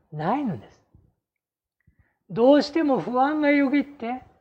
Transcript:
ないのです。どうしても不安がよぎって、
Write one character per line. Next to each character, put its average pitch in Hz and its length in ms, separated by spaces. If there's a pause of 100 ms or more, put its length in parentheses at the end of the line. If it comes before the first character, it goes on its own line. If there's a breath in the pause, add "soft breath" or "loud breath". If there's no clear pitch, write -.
(120)
な 151 240
い 302 80
の 175 140
で - 100
す。 - 140 (1500)
ど 233 240
う 285 80
し - 100
て 330 100
も 277 160
不 240 220
安 302 200
が 294 100
よ 285 200
ぎ 285 120
っ - 20
て、 247 380 (180)